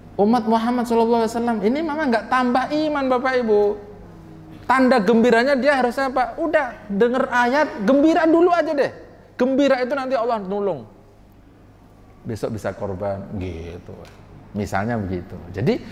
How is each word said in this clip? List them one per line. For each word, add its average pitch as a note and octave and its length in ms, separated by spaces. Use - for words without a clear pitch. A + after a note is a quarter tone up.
Umat A3 320
Muhammad A#3 400
sallallahu A#3 400
alaihi A3 80
wasallam A#3 240
ini A3+ 240
memang D#4 240
nggak A3+ 240
tambah B3+ 400
iman, D4+ 400
Bapak B3+ 220
Ibu. G#3+ 180
Tanda B3+ 400
gembiranya A#3+ 560
dia C#4 160
harusnya B3+ 320
apa? B3+ 320
Udah D#4 480
denger A#3 400
ayat, B3 400
gembira D4 400
dulu E4 240
aja E4 240
deh. B3+ 240
Gembira C4 480
itu B3 80
nanti C4 240
Allah A#3 240
nolong. F#3+ 480
Besok A#2 320
bisa G#2 160
korban, G2 640
gitu. F2 560
Misalnya G2+ 400
begitu. F#2 400
Jadi E3+ 400